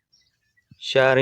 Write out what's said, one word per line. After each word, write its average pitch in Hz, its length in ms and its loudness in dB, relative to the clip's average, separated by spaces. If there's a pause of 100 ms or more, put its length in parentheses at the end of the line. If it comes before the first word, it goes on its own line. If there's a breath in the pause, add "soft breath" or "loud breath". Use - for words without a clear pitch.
(880)
ચાર 131 320 0